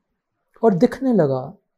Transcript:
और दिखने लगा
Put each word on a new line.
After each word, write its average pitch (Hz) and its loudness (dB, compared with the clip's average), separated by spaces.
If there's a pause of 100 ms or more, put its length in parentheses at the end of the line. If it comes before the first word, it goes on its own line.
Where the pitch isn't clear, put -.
(640)
और 226 4
दिखने 247 0
लगा 143 -2 (200)